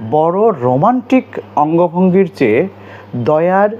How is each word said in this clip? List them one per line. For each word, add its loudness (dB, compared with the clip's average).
বড় 2
রোমান্টিক 0
অঙ্গভঙ্গির 2
চেয়ে 0
দয়ার 0